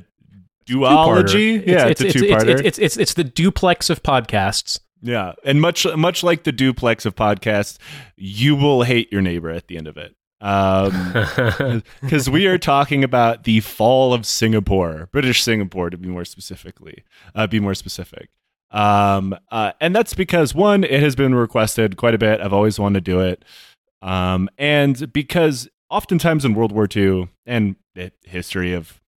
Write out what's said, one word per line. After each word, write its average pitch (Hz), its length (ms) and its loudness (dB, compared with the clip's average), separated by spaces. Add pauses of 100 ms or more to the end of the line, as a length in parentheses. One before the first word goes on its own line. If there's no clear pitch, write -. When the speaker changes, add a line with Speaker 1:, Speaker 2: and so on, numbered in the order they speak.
(680)
Speaker 1:
Two-parter. 135 580 4
Speaker 2:
duology? 214 360 2
Speaker 1:
It's, 190 60 -6
Speaker 2:
Yeah, 180 200 4
Speaker 1:
it's, 156 160 2
Speaker 2:
it's - 0 -
a - 20 2
Speaker 1:
it's, 185 120 2
it's, 120 280 4
Speaker 2:
two-parter. 127 180 2
Speaker 1:
it's, 165 160 -2
it's, 185 200 0
it's 196 160 0
the 170 100 -2
duplex 175 640 0
of 160 140 -2
podcasts. 110 800 -2 (200)
Speaker 2:
Yeah, 110 320 -6 (100)
and 139 200 2
much, 175 240 0 (100)
much 170 260 0
like 170 220 0
the 151 80 -2
duplex 123 540 0
of 101 100 -4
podcasts, 104 640 -2 (400)
you 104 360 0
will 139 280 2
hate 120 280 0
your 101 120 0
neighbor 85 260 -4
at 85 200 -10
the 87 100 -14
end 78 100 -14
of 76 80 -18
it. 78 180 -18 (280)
Um, 98 1400 0 (120)
Speaker 1:
<laughs> - 120 -14
Speaker 2:
'cause 131 220 0
we 165 200 -2
are 180 100 0
talking 139 440 0
about 120 420 0
the 110 160 4
fall 127 520 2
of 117 140 -2
Singapore, 95 840 -2
British 127 320 0
Singapore, 95 460 -2
to 87 80 -10
be 90 120 -12
more 87 180 -8
specifically, - 760 -20 (320)
uh, 107 120 0
be 107 140 0
more 98 140 0
specific. - 540 -12 (420)
Um, 101 680 2 (160)
uh, 107 180 -2 (100)
and 170 140 0
that's 226 200 0
because, 170 380 0
one, 202 300 4
it 139 180 2
has 147 140 2
been 131 180 2
requested 113 640 0
quite 117 180 2
a 107 40 0
bit. 107 220 2
I've 98 120 -4
always 101 240 2
wanted 101 280 0
to 92 80 -4
do 90 80 2
it. 92 240 -4 (580)
Um, 92 460 -2 (100)
and 143 540 0
because 147 560 -2 (220)
oftentimes 165 540 0
in 117 100 2
World 110 180 0
War 104 160 0
Two 95 400 0 (180)
and 110 300 -2 (180)
the 90 160 -14 (140)
history 90 480 -6
of 85 280 -10 (180)